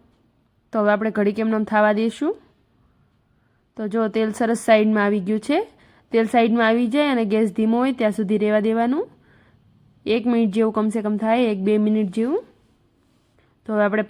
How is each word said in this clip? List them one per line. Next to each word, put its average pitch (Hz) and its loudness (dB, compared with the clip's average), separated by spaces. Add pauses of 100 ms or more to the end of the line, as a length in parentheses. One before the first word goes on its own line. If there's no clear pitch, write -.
(720)
તો 226 -4
હવે 208 2
આપણે 214 0
ઘડીક 208 0
એમનેમ 220 0
થવા 214 4
દઈશું. 233 -2 (1400)
તો 226 -12 (120)
જો 226 0 (140)
તેલ 220 0
સરસ 233 0
સાઈડમાં 214 4
આવી 202 0
ગયું 214 -2
છે. 294 0 (540)
તેલ 226 0
સાઈડમાં 226 2
આવી 233 2
જાય 294 2
અને 226 0
ગેસ 220 0
ધીમો 226 2
હોય 269 0
ત્યાં 214 0
સુધી 214 0
રહેવા 214 2
દેવાનું. 233 0 (1120)
એક 226 -2
મિનિટ 226 0
જેવું 220 0
કમસે 214 -2
કમ 208 -2
થાય, 226 2
એક 196 -4
બે 214 2 (140)
મિનિટ 214 0
જેવું. 269 -2 (1200)
તો - -14
હવે 208 2
આપણે 208 0